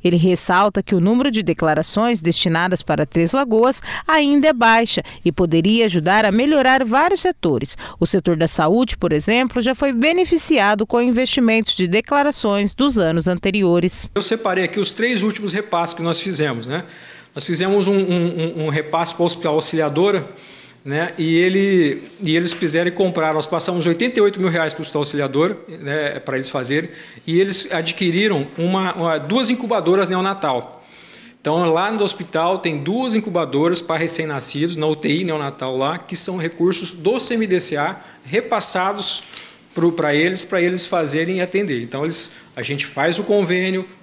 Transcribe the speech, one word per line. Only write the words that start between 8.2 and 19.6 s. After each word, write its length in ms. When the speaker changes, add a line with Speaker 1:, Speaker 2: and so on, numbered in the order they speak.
Speaker 1:
da 120
saúde, 500
por 160
exemplo, 480
já 120
foi 180
beneficiado 960
com 140
investimentos 760
de 120
declarações 840
dos 260
anos 280
anteriores. 840
Speaker 2:
Eu 100
separei 400
aqui 160
os 120
três 320
últimos 300
repasses 420
que 80
nós 160
fizemos, 480
né? 160
Nós 120
fizemos 420
um, 100
um, 440
um, 60
um 40
repasse 440
para 100
o 20
Hospital 300
Auxiliadora, 720